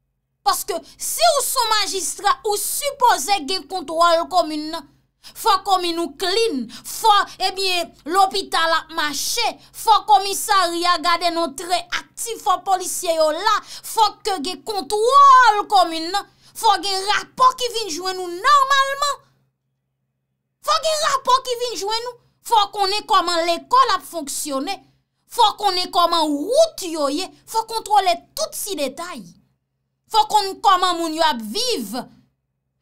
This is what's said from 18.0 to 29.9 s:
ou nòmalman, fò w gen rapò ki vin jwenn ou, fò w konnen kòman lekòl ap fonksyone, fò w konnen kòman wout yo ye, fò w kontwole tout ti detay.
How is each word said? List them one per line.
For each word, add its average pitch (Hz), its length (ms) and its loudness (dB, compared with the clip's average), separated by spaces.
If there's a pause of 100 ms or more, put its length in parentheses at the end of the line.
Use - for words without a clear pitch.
ou 349 80 -8
nòmalman, 554 920 2 (1400)
fò 605 100 0
w - 100 0
gen 622 200 0
rapò 523 420 2
ki 494 140 -4
vin 480 200 -6
jwenn 453 300 -4
ou, 480 80 -16 (280)
fò - 200 2
w - 80 -12
konnen 415 340 -2
kòman 349 380 2
lekòl 403 480 2
ap 370 120 -4
fonksyone, 302 680 -6 (580)
fò 440 200 4
w - 80 -10
konnen 359 340 0
kòman 339 380 4
wout 494 540 2
yo 302 260 -2
ye, 359 160 -4 (180)
fò 440 180 -2
w 440 60 -16
kontwole 403 440 0 (200)
tout 622 220 -6
ti 392 220 -8
detay. 285 460 -8 (840)